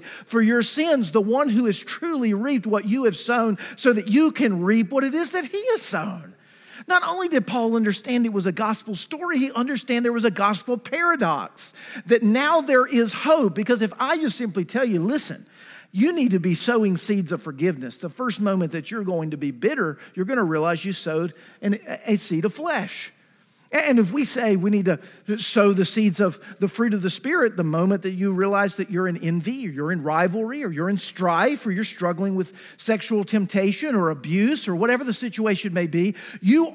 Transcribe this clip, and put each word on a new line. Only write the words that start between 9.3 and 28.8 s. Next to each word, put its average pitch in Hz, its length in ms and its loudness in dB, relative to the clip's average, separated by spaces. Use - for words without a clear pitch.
he 262 140 0
understand 240 540 -2
there 240 80 0
was 233 120 0
a 226 60 2
gospel 202 460 0
paradox, 247 960 -2
that 226 160 4
now 277 380 4
there 262 260 4
is 233 260 2
hope. 285 400 2
Because 226 300 0
if 202 160 -2
I 285 180 0
just 302 200 -2
simply 196 280 -4
tell 254 200 -2
you, 208 140 0
"Listen, 233 460 -4
you 262 220 2
need 269 180 2
to 185 80 2
be 170 160 0
sowing 214 420 0
seeds 196 340 -2
of 170 120 -6
forgiveness," 139 560 -4
the 170 100 -10
first 240 300 -6
moment 190 320 0
that 160 180 -8
you're 220 140 -6
going 170 280 -4
to 151 60 -6
be 143 140 -4
bitter, 170 480 -2
you're 185 100 -2
gonna 247 180 0
realize 160 400 0
you 190 100 -4
sowed 165 400 -4
an, 202 180 0
a 220 80 2
seed 165 300 0
of 208 100 -2
flesh. 285 560 -6
And 294 280 4
if 185 120 4
we 285 120 0
say 226 320 0
we 190 160 2
need 202 140 2
to 190 520 -2
sow 202 360 4
the 185 120 2
seeds 208 340 2
of 180 240 0
the 196 100 0
fruit 226 240 0
of 202 120 -2
the 190 80 0
Spirit, 277 440 0
the 175 80 0
moment 170 380 2
that 190 120 -4
you 196 180 0
realize 196 460 2
that 190 120 -4